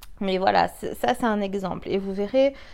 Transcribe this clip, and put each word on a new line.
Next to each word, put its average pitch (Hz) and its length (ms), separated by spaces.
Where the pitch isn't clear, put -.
Mais 190 180
voilà, 185 300
c'est, - 260
ça, - 180
c'est 240 140
un 208 160
exemple. 190 480
Et 196 80
vous 196 160
verrez, 262 400